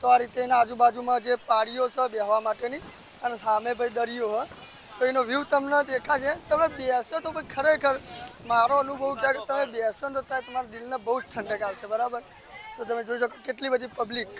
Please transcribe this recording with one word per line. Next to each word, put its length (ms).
તો 80
આ 100
રીતે 220
એના 160
આજુબાજુમાં 640
જે 160
પાળીઓ 520
છે 200
બેહવા 320
માટેની 400
અને 160
સામે 360
ભાઈ 140
દરિયો 400
છે, 200
તો 80
એનો 160
વ્યૂ 220
તમને 400
દેખાશે. 480
તમે 200
બેસો 520
તો 120
ભાઈ 220
ખરેખર 420
મારો 320
અનુભવ 360
કે 320
તમે 200
બેસો 420
ને 60
તો 80
ત્યાં 200
તમારા 280
દિલને 260
બહુ 240
જ 40
ઠંડક 380
આવશે, 240
બરાબર? 360
તો 80
તમે 200
જોઈ 140
શકો 180
કેટલી 220
બધી 180
પબ્લિક 420